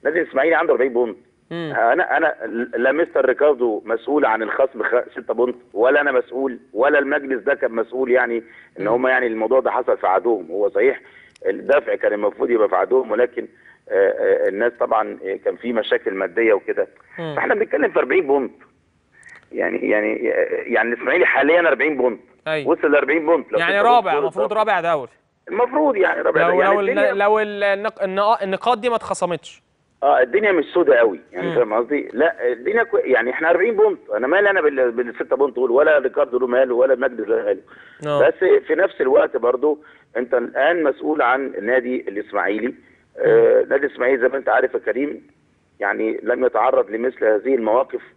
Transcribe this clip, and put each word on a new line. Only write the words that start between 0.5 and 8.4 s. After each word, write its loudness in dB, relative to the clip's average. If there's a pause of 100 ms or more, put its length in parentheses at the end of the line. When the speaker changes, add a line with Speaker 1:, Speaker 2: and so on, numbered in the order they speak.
Speaker 1:
عنده 2
أربعين 2
بونت. -2 (340)
Speaker 2:
مم. -8
Speaker 1:
آه، 2
انا، 0
انا 0 (400)
لا 0
مستر -2
ريكاردو 0
مسؤول -2
عن 0
الخصم -2
خ-، -2
ستة -8
بونت، -2 (180)
ولا 2
انا -2
مسؤول، -4 (140)
ولا 2
المجلس -2
ده 0
كان -4
مسؤول، -4
يعني، 0 (380)